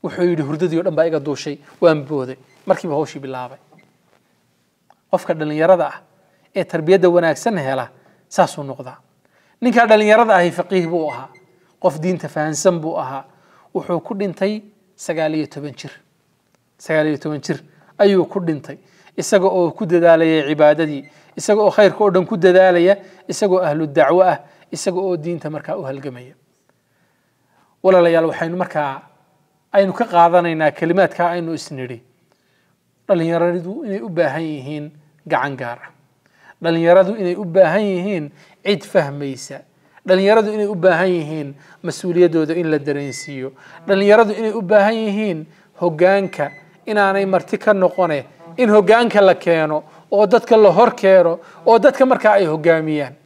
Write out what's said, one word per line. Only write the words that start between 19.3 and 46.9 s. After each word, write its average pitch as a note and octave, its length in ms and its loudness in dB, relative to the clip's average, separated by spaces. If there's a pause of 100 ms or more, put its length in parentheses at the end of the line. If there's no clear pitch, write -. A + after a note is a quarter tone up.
oo F3+ 240 0
ku - 140 -8
dadaalaya E3 640 4
cibaadadii, D3+ 560 2 (320)
isaga G#3+ 260 2
oo G#3 100 4
khayrka G3 320 4
oo G3+ 80 4
dhan F3 140 0
ku G#3+ 120 -6
dadaalaya, F#3 600 4 (300)
isagoo F#3 320 0
ahlu D#3 280 -2
dacwo D#3 360 2
ah, F3 160 2 (340)
isaga F3+ 260 -6
oo F#3 180 -4
diinta D#3 320 -10
markaa D#3 280 -10
u F3+ 80 -12
halgamaya. C3 480 -14 (1500)
Walaalayaal, E3+ 480 4
waxaynu E3+ 260 -8
markaa, D3 440 -6 (720)
aynu G3 200 2
ka A#3 120 -4
qaadanaynaa E3+ 680 2
kelimaadka F3 580 0
aynu E3+ 240 -6
isnidhi. B2+ 480 -12 (1040)
Dhalinyaradu F3 800 -2
inay G#3 160 -8
u A3+ 80 -14
baahan E3 340 -4
yihiin D3 420 -10 (420)
gacan C#3 300 -4
gaar A#2+ 260 -12
ah. - 80 -20 (720)
Dhalinyaradu F3 560 2
inay F3+ 160 -4
u G3+ 100 -10
baahan F3 380 2
yihiin F#3 480 -6 (340)
cid G3 180 -2
fahmaysa. C#3+ 760 -6 (480)
Dhalinyaradu G3+ 460 2
inay G#3 140 -4
u G#3 80 -6
baahan F3 360 2
yihiin D#3 380 -6 (340)
mas-uuliyaddooda E3 720 0
in E3 160 -2
la D3+ 80 0
dareensiiyo. C#3 720 -8 (360)
Dhalinyaradu G3+ 520 4
inay A3 140 -4
u A3+ 80 -6
baahan G3+ 340 2
yihiin G3+ 500 -4 (360)
hoggaanka F3 720 0 (340)
inaanay G3 400 0